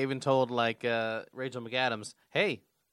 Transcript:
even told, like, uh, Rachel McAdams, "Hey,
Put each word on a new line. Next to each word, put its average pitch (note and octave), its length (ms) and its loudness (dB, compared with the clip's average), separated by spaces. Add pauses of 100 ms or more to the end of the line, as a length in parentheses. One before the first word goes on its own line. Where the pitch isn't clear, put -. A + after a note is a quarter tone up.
even C3+ 180 -2
told, C3 300 4
like, A#2 340 0
uh, A2+ 380 0 (100)
Rachel B2+ 300 -8
McAdams, A#2 500 -2 (180)
"Hey, E3 320 0 (300)